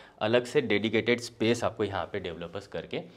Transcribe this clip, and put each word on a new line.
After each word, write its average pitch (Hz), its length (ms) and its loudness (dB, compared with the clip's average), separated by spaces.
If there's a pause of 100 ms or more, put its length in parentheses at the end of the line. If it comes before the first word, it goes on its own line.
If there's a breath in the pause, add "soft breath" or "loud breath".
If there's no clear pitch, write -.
(220 loud breath)
अलग 120 240 4
से 147 160 2
डेडिकेटेड 110 600 2
स्पेस 117 420 0
आपको 104 200 0
यहाँ 95 300 -2
पे 104 60 -4
डेवलपर्स 87 480 -10
करके 87 340 -8 (160 loud breath)